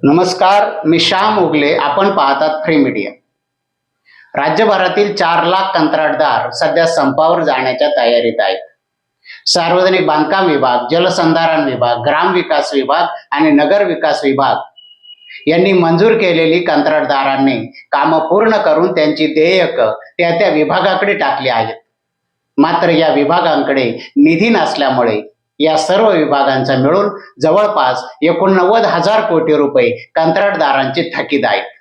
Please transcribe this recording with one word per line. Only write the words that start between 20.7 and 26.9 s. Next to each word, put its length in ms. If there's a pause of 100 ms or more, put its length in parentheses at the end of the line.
टाकली 360
आहेत. 260 (840)
मात्र 320
या 240
विभागांकडे 800 (260)
निधी 320
नसल्यामुळे 720 (380)
या 180
सर्व 340
विभागांचा 680
मिळून 320 (320)